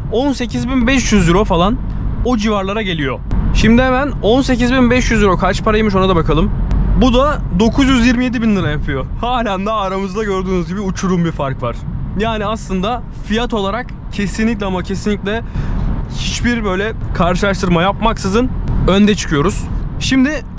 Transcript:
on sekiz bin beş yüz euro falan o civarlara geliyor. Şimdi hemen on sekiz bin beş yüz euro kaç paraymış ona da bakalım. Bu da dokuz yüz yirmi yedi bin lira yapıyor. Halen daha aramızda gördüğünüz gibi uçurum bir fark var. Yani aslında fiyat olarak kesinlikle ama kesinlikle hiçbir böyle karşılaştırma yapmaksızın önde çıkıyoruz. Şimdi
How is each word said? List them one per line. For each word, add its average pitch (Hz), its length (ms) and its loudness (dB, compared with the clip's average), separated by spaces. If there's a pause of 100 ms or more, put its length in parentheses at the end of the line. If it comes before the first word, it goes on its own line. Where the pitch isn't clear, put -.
(120)
on 262 220 0
sekiz 240 360 -4
bin 254 180 2
beş 247 240 2
yüz 190 180 4
euro 190 160 4
falan 196 320 2 (480)
o 247 120 2
civarlara 208 440 -2
geliyor. 151 380 -4 (340)
Şimdi 226 280 6
hemen 262 300 2 (100)
on 233 200 4
sekiz 247 320 2
bin 247 180 4
beş 247 200 2
yüz 220 120 4
euro 185 140 4
kaç 185 260 0
paraymış 214 320 2
ona 190 140 2
da 185 60 4
bakalım. 160 360 2 (500)
Bu 247 120 4
da 277 280 2 (180)
dokuz 233 280 2
yüz 247 200 4
yirmi 254 160 2
yedi 247 180 -2
bin 220 140 2
lira 165 160 0
yapıyor. 139 340 -4 (160)
Halen 226 440 -2
daha 220 160 -2
aramızda 196 420 -4
gördüğünüz 185 440 -2
gibi 185 120 -6
uçurum 185 460 -2
bir 165 60 -2
fark 135 320 -4
var. 117 120 -2 (440)
Yani 214 260 -2
aslında 208 580 -4 (220)
fiyat 220 280 -2
olarak 208 340 -2 (240)
kesinlikle 208 540 -2
ama 185 180 -2
kesinlikle 202 600 -4 (760)
hiçbir 233 440 -2
böyle 196 300 -2 (200)
karşılaştırma 180 680 2
yapmaksızın 202 680 0 (380)
önde 202 280 6
çıkıyoruz. 156 480 -2 (360)
Şimdi 269 460 0 (120)